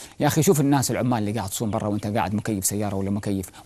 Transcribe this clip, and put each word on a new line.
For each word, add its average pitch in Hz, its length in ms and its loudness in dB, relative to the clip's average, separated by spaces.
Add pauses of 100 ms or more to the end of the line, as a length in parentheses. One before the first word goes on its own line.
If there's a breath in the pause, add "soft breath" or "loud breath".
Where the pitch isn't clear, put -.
(200 loud breath)
يا 151 80 4
أخي 143 160 4
شوف 170 160 6
الناس 139 320 2
العمال 117 280 0
اللي 104 120 -2
قاعد 101 180 -4
تصوم 110 220 -4
برا 107 160 -2
وأنت 104 200 -2
قاعد 104 260 0
مكيف 101 320 -2
سيارة 101 300 -2
ولا 98 140 -2
مكيف 101 400 -2 (160 loud breath)